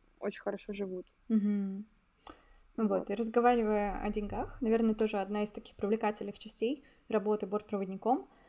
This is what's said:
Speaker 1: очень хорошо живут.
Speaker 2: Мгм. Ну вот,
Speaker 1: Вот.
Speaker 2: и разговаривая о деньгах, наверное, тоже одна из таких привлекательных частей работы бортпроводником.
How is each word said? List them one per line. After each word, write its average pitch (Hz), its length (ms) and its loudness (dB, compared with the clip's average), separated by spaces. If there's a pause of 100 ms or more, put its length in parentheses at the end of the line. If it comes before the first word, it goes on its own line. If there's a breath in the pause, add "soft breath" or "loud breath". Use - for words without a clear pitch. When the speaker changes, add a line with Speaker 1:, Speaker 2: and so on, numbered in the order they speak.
(200)
Speaker 1:
очень - 220 -6
хорошо 202 320 -6
живут. 185 320 -8 (240)
Speaker 2:
Мгм. 202 560 0 (920 loud breath)
Ну 220 100 2
вот, 196 220 0
Speaker 1:
Вот. - 0 -
Speaker 2:
и 202 60 -2
разговаривая 226 880 4
о 208 80 -2
деньгах, 208 500 -6
наверное, 220 320 4
тоже 214 240 0
одна 202 260 -2
из 208 80 -4
таких - 240 -16
привлекательных 208 640 -2
частей 226 460 -4 (260 soft breath)
работы 214 380 0
бортпроводником. 202 800 -2 (220 soft breath)